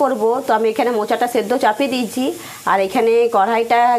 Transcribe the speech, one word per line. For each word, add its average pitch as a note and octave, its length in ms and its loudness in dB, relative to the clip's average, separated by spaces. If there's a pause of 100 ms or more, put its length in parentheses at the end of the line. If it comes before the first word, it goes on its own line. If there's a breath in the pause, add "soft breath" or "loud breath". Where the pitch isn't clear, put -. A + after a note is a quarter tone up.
করব, B3 220 0 (220)
তো C4 120 0
আমি A3+ 160 0
এখানে B3 260 0
মোচাটা A#3 360 -2
সেদ্ধ G#3+ 160 -2 (120)
চাপিয়ে A#3 300 0
দিয়েছি, B3+ 300 -4 (480 loud breath)
আর F#3+ 60 2 (100)
এখানে A3+ 260 2 (220)
কড়াইটা A3+ 460 2 (160)